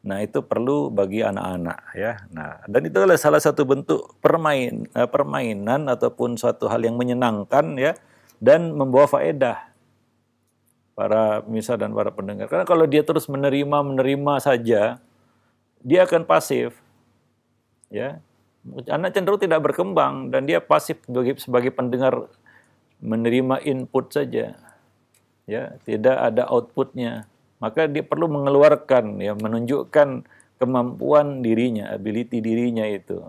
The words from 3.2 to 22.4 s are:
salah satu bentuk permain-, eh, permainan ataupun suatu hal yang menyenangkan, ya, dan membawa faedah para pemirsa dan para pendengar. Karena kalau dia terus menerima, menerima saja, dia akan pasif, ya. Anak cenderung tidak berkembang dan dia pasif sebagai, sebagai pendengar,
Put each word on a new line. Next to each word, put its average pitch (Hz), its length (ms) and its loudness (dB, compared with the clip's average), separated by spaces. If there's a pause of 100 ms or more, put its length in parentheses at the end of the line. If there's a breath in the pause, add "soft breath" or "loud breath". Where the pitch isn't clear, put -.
salah 151 200 4
satu 147 280 2
bentuk - 560 0
permain-, 131 720 0
eh, 120 80 2
permainan 131 880 -2
ataupun 120 480 -2
suatu 117 320 -2
hal 117 80 0
yang 117 160 -2
menyenangkan, 123 800 0
ya, 139 160 0 (480 soft breath)
dan 160 320 6
membawa 139 320 4
faedah 135 640 0 (1300)
para 107 480 2
pemirsa 110 320 -4
dan 107 160 -4
para 107 160 -2
pendengar. 101 400 -10
Karena 180 160 0
kalau 165 240 4
dia 147 160 2
terus 156 240 -2
menerima, 143 640 0
menerima 139 480 0
saja, 120 560 2 (880)
dia 175 240 4
akan 165 160 0
pasif, 135 560 0 (1120)
ya. 135 320 -8 (640)
Anak 185 280 -2
cenderung 196 240 0
tidak 160 240 2
berkembang 139 640 0
dan 131 160 -2
dia 165 160 0
pasif 151 480 0
sebagai, 127 320 -2
sebagai 123 320 0
pendengar, 127 560 0 (720 soft breath)